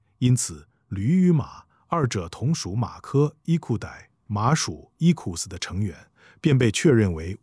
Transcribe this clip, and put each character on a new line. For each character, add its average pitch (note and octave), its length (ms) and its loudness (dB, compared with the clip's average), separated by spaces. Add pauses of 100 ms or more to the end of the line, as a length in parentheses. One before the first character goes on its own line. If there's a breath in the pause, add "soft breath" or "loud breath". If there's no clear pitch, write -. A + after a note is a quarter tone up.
(200)
因 B2+ 160 4
此， D#2+ 320 -8 (220)
驴 D3 380 2
与 F3+ 40 4
马， C3+ 320 -2 (240)
二 D#3+ 200 0
者 F#2 200 -4
同 C3+ 260 -4
属 G2 220 -6
马 A2+ 240 -4
科 D3 360 0 (100)
伊 E3+ 120 2
库 A#2+ 200 -2
代， - 320 -14 (180)
马 G#2+ 260 0
属 - 440 -4
伊 E3 160 4
库 - 220 -6
斯 - 120 -8
的 F#2 100 -12
成 F2+ 240 -6
员， F#2 140 -4 (460 soft breath)
便 C#3+ 160 4
被 B2 120 4
确 - 220 2
认 G#2+ 220 4
为 E2 280 -8